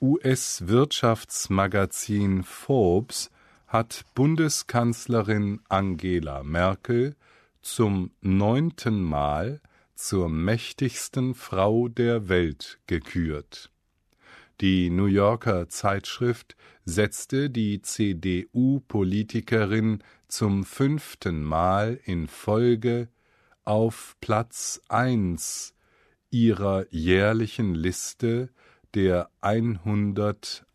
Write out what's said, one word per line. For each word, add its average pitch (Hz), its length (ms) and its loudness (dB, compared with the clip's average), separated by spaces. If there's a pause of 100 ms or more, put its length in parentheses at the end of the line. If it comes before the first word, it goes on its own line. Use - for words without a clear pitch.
U-S-Wirtschaftsmagazin 104 2500 0
Forbes 107 880 0 (360)
hat - 480 -4
Bundeskanzlerin 117 1500 0
Angela 87 760 -2
Merkel 95 760 0 (440)
zum 98 520 0 (100)
neunten 107 800 0
Mal 78 580 -2 (340)
zur 90 360 -2
mächtigsten 117 1040 -4
Frau 107 540 2
der 117 420 0
Welt 85 560 0
gekürt. 80 880 -6 (880)
Die 92 300 4
New 92 160 2
Yorker 98 640 2
Zeitschrift - 880 -4 (280)
setzte 104 640 -2
die 107 320 -2
C-D-U-Politikerin 107 2250 0 (240)
zum 98 360 0
fünften 135 800 -4
Mal 92 640 0
in 85 240 -4
Folge 117 800 0 (560)
auf 107 560 0
Platz - 680 -4
eins 107 840 -2 (560)
ihrer 101 600 2
jährlichen 98 840 2
Liste 117 760 -2 (440)
der 92 340 2 (120)
einhundert 104 1200 -2 (100)